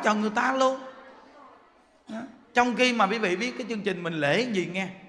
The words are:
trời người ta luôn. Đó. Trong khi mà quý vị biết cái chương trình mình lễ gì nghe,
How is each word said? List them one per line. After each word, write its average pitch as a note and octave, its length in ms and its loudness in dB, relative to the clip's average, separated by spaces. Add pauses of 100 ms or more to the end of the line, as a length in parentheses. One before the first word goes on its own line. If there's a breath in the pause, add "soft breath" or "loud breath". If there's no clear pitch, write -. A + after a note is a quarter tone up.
trời G#3+ 120 4
người G#3+ 200 0
ta B3 180 2
luôn. C4 260 2 (1300)
Đó. A3 120 -10 (340)
Trong B3 220 2
khi B3 180 4
mà G#3+ 140 4
quý A3 100 0
vị F#3 180 0
biết A#3+ 220 -4
cái A#3+ 120 -8
chương A3 120 -4
trình F3+ 220 -4
mình E3 100 -4
lễ D#3 280 2
gì G3+ 240 -2
nghe, F#3 220 -6 (220)